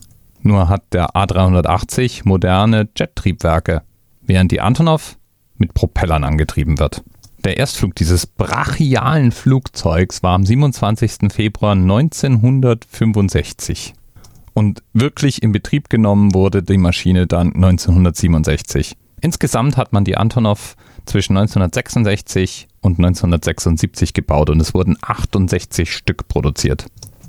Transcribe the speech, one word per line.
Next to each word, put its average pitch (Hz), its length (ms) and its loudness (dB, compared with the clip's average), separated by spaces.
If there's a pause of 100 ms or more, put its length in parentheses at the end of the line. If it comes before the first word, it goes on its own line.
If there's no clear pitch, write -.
(420)
Nur 101 260 4
hat 98 240 0
der 87 240 -2
A 98 100 2
dreihundertachtzig 92 1000 0
moderne 98 680 2
Jettriebwerke, - 880 -2 (380)
während 92 300 2
die - 80 0
Antonov 151 560 0 (400)
mit - 180 -2
Propellern 82 520 0
angetrieben 76 520 -2
wird. 71 260 -4 (420)
Der - 100 -2
Erstflug - 400 -4
dieses 87 320 0
brachialen 131 1040 0
Flugzeugs 92 920 -2
war 90 120 2
am 98 100 2
siebenundzwanzigsten 110 840 0
Februar 104 440 -2
neunzehnhundertfünfundsechzig. 113 2250 0 (600)
Und 104 380 0
wirklich 135 500 -2
in 107 120 2
Betrieb - 360 -4
genommen 101 440 2
wurde 95 300 2
die 98 140 0
Maschine 90 500 2
dann 85 280 0
neunzehnhundertsiebenundsechzig. 87 1400 0 (240)
Insgesamt 143 560 0
hat - 160 -2
man 101 100 2
die 92 140 0
Antonov 107 580 0 (300)
zwischen 98 300 0
neunzehnhundertsechsundsechzig 101 1300 -2 (140)
und 90 180 0
neunzehnhundertsechsundsiebzig 85 1120 0
gebaut 76 360 0
und 78 100 2
es 78 140 0
wurden 92 280 0
achtundsechzig - 920 -2
Stück - 340 -6
produziert. - 600 -2 (420)